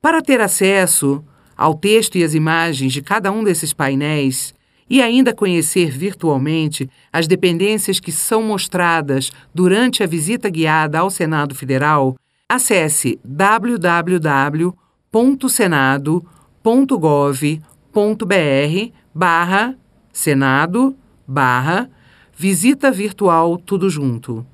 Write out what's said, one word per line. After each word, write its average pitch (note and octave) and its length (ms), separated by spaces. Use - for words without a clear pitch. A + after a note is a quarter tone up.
Para D#4+ 200
ter C4 200
acesso F#3 800
ao D#3 200
texto G#3+ 420
e F3 60
às D#3 100
imagens D#3+ 580
de C#3 100
cada G3 300
um A3 120
desses E3+ 280
painéis C#3 800
e B3+ 120
ainda A#3+ 320
conhecer F3 560
virtualmente D3+ 1000
as E3 120
dependências F#3 760
que - 120
são A3 320
mostradas E3+ 880
durante G#3 500
a - 20
visita F3+ 440
guiada D#3 500
ao F#3 100
Senado D#3 460
Federal, C3+ 600
acesse D#3 760
w G3+ 540
w E3+ 420
w D3+ 540
ponto C4 380
senado D3+ 800
ponto B3+ 380
gov D3 640
ponto G#3+ 320
b F#3+ 100
r D#3 580
barra F3+ 600
senado D#3 840
barra C3+ 640
visita G#3 560
virtual, F3+ 680
tudo F#3+ 320
junto. B2+ 640